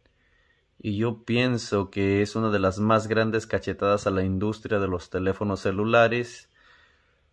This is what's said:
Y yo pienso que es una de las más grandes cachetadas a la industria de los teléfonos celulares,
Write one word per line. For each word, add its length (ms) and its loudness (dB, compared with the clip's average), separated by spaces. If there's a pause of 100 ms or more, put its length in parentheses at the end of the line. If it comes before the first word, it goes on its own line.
(800)
Y 180 -4
yo 260 -4
pienso 680 0
que 320 2
es 140 -2
una 160 0
de 80 2
las 200 2
más 280 2
grandes 400 0
cachetadas 580 0
a 60 2
la 120 0
industria 560 -2
de 80 0
los 220 -4
teléfonos 520 -2
celulares, 880 0 (840)